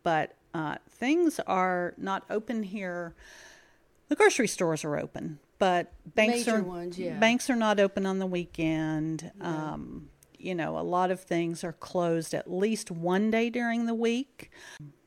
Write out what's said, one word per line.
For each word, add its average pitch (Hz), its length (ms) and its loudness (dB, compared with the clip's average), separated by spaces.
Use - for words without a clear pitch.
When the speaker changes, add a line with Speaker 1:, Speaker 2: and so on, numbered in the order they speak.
Speaker 1:
but, 156 320 0
uh, 156 240 -4
things 311 560 2
are 185 500 2
not 190 320 -4
open 220 340 -4
here. 180 520 -8
The 294 60 0
grocery 320 320 6
stores 160 360 -2
are 147 140 -2
open, 156 400 -8
but 180 340 2
banks 233 320 4
Speaker 2:
Major 226 120 2
Speaker 1:
are, 208 40 2
Speaker 2:
ones, 175 360 -8
yeah. 180 200 -4
Speaker 1:
banks 226 300 4
are 254 80 4
not 214 240 4
open 196 240 4
on 190 140 0
the 190 80 -2
weekend. 160 1120 -2
Speaker 2:
No. - 60 -8
Speaker 1:
Um, 151 600 -8
you 180 160 -6
know, 160 240 -2
a 170 60 -2
lot 180 260 2
of 185 100 -2
things 170 440 -2
are 170 80 -6
closed 170 600 -2
at 175 180 -4
least 214 380 -2
one 185 400 0
day 226 180 2
during 233 380 -2
the 233 80 -2
week, 233 560 -2